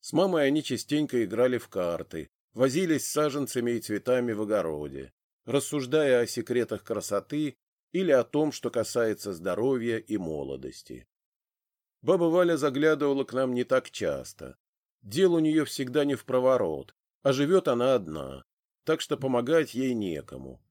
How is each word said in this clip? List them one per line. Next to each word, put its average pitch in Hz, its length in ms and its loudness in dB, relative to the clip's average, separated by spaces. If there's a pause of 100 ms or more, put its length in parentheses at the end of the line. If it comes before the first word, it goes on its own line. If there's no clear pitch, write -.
С - 120 -14
мамой 160 340 4
они 143 160 2
частенько 127 600 -2
играли 120 340 2
в 113 100 -8
карты, 85 600 -6 (240)
возились 143 520 0
с - 60 -8
саженцами 135 600 -2
и 117 100 -2
цветами 120 520 -2
в 104 100 -4
огороде, 76 720 -4 (320)
рассуждая 135 760 2
о 113 60 0
секретах 117 560 -2
красоты 113 720 -4 (360)
или 180 200 2
о 127 120 6
том, 147 280 0
что - 180 -6
касается 110 640 -2
здоровья 113 640 -2
и 107 200 -6
молодости. 67 920 -8 (920)
Баба 175 240 4
Валя 170 320 4
заглядывала 143 680 2
к 113 100 -8
нам 127 200 0
не 123 100 0
так 127 280 0
часто. 67 680 -6 (440)
Дел 165 320 2
у 165 60 4
неё 156 260 2
всегда 139 400 -2
не 139 100 0
в - 100 -12
проворот, 123 680 0 (260)
а 139 120 2
живёт 160 340 2
она 127 280 2
одна, 76 480 -6 (420)
так 156 160 0
что 139 160 -4
помогать 135 560 0
ей 127 200 0
некому. 69 760 -6